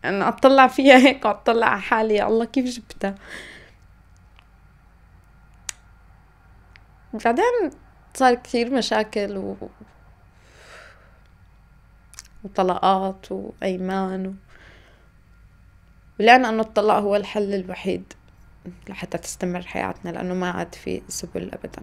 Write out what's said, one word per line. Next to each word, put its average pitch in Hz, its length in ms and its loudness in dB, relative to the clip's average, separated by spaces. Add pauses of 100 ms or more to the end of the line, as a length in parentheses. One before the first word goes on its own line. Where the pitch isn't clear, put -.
إنه 285 220 0
أطلع 269 400 6
فيها 262 300 8
هيك 269 280 6
وأطلع 226 420 2
على 214 140 0
حالي، 220 340 0
يا 208 120 0
الله 226 180 0
كيف 247 200 -2
جبتها. 220 500 -8 (4000)
بعدين 330 580 0 (420)
صار 254 220 4
كتير 240 380 -4
مشاكل 214 640 -2
و-، 196 320 -10 (2750)
وطلاقات 190 880 -2
وأيمان 190 960 -6
و-، 190 60 -10 (1900)
ولقينا 233 300 6
إنه 220 120 -2
الطلاق 214 360 2
هو 202 180 0
الحل 202 380 -4
الوحيد 185 600 -6 (760)
لحتى 185 280 -12
تستمر 180 440 -6
حياتنا، 185 480 -8
لأنه 180 240 -8
ما 180 160 -4
عاد 175 260 -8
في - 320 -10
سبل 175 460 -10
أبدا. - 300 -14